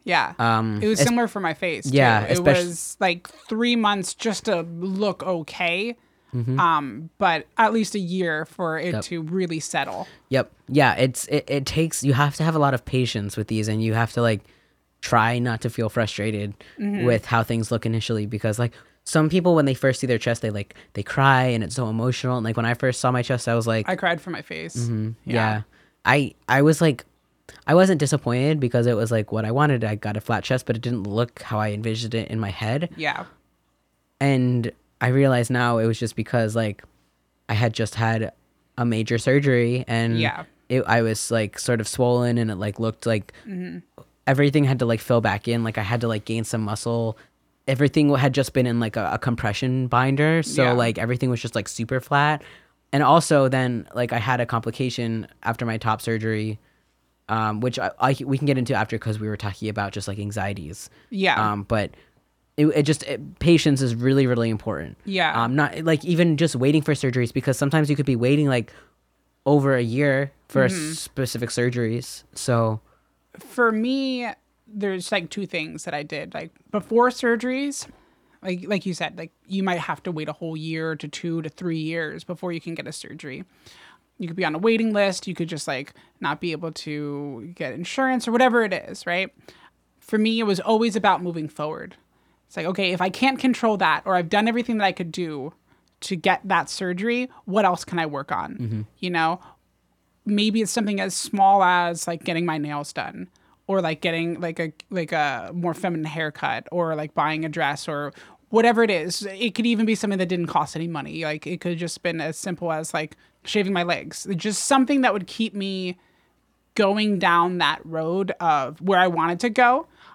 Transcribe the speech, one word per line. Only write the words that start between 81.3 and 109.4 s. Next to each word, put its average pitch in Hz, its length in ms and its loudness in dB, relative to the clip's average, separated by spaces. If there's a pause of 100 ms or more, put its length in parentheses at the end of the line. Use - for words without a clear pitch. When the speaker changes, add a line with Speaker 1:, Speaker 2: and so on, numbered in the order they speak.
Speaker 1:
to 156 60 -8
three 165 300 -6
years 156 460 -6
before 180 280 -8
you 165 80 -6
can 165 140 -10
get - 140 -10
a 156 40 -12
surgery. 147 520 -14 (720)
You 180 80 -8
could 165 100 -8
be 185 80 -2
on 156 120 -2
a - 20 -4
waiting 226 340 2
list. 196 360 0
You 180 60 -6
could 165 140 -4
just, 160 200 -8
like, 143 260 -6 (260)
not 151 200 -4
be 175 100 -4
able 160 220 -8
to 147 800 -10
get 139 180 -6
insurance 247 540 -2
or 233 60 -2
whatever 240 320 4
it 196 80 -2
is, - 340 -10
right? 180 260 -4 (680)
For - 180 -2
me, 226 220 2
it 226 40 0
was 202 140 2
always 220 380 2
about 185 260 2
moving 165 260 -6
forward. 156 480 -10 (520)
It's - 80 -16
like, - 100 -4
okay, 185 260 0
if 175 80 -4
I 185 100 2
can't 262 280 0
control 233 380 2
that 170 280 2
or 190 120 2
I've 170 140 0
done 214 180 4
everything 233 300 -2
that 208 60 2
I 190 80 4
could 170 200 -8
do 156 400 -6 (480)
to - 160 -6
get 185 280 2
that 180 240 0
surgery, 226 640 -4 (140)
what 196 200 2
else 196 200 0
can 175 140 -6
I 160 80 -2
work 143 260 -8
on? 85 240 -6
Speaker 2:
Mm-hmm. 110 260 -6 (160)
Speaker 1:
You 180 120 -6
know, 165 300 0 (880)
maybe 208 360 2
it's 202 100 -2
something 202 280 -2
as 190 140 -4
small 196 480 4
as, 175 440 2
like, 170 180 -6
getting 170 220 -2
my 156 120 -2
nails 147 340 -8
done - 360 -10 (380)
or, 196 160 0
like, 160 180 -2
getting, 165 400 -2
like, 170 180 -6
a, 160 140 -4 (180)
like, 175 220 -4
a 143 420 -2
more 175 200 -2
feminine 165 320 -4
haircut 151 680 -4
or, 170 240 -2
like, 151 180 -8
buying 156 300 0
a 160 60 -4
dress 147 360 -2
or 147 260 -6 (360)
whatever 226 340 4
it 220 80 4
is. 175 360 -2
It 196 280 -4